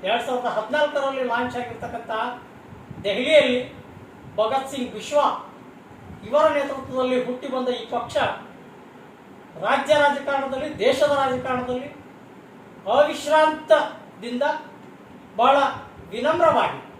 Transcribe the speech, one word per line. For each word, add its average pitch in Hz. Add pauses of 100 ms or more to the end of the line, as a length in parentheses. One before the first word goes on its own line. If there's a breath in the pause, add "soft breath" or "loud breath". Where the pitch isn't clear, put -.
ಎರಡ್ 226
ಸಾವಿರದ 247
ಹದಿನಾಲ್ಕರಲ್ಲಿ 269
ಲಾಂಚ್ 247
ಆಗಿರ್ತಕ್ಕಂಥ 233 (920)
ದೆಹಲಿಯಲ್ಲಿ 247 (600)
ಭಗತ್ 262
ಸಿಂಗ್ 269
ಬಿಶ್ವಾ - (760)
ಇವರ 294
ನೇತೃತ್ವದಲ್ಲಿ 262
ಹುಟ್ಟಿ 247
ಬಂದ 254
ಈ 240
ಪಕ್ಷ - (1400)
ರಾಜ್ಯ 269
ರಾಜಕಾರಣದಲ್ಲಿ, 277
ದೇಶದ 262
ರಾಜಕಾರಣದಲ್ಲಿ 254 (1040)
ಅವಿಶ್ರಾಂತದಿಂದ 294 (960)
ಬಹಳ 269 (540)
ವಿನಮ್ರವಾಗಿ 247 (140)